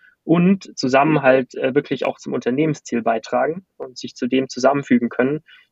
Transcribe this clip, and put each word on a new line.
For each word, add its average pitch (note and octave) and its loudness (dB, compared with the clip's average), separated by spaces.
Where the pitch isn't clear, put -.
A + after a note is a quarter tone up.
und F3+ 2
zusammen C#3 0
halt, C3 2
äh, C3 -2
wirklich C#3+ -2
auch C3+ -4
zum C#3 -10
Unternehmensziel C3 -2
beitragen B2+ -2
und C3 -12
sich - -14
zu B2+ -4
dem C3 0
zusammenfügen B2 2
können, C#3 0